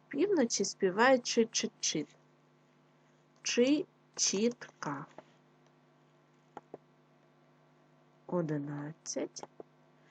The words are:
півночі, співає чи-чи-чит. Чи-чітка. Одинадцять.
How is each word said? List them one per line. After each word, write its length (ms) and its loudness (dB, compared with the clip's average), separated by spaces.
півночі, 580 0
співає 540 4
чи-чи-чит. 880 -2
Чи-чітка. 1600 -2
Одинадцять. 1160 -6